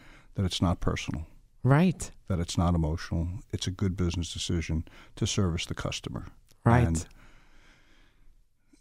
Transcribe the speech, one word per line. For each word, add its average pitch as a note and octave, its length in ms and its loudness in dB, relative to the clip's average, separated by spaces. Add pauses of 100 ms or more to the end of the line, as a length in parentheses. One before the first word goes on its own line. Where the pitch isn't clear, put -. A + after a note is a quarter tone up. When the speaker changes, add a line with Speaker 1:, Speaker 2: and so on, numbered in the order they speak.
(360)
Speaker 1:
that G2+ 100 0
it's - 160 -2
not F2 180 2
personal. - 460 -4 (380)
Speaker 2:
Right. D3 460 4 (200)
Speaker 1:
That F#2 100 0
it's - 180 -2
not F2 180 4
emotional. E2 520 -2 (240)
It's - 160 -4
a G2 40 -2
good F#2 260 -2
business F2 340 -2
decision E2 540 -2 (320)
to - 100 0
service F2 380 0
the - 80 -8
customer. - 540 -8 (380)
Speaker 2:
Right. A#2 220 8
Speaker 1:
And E2 180 -2 (1800)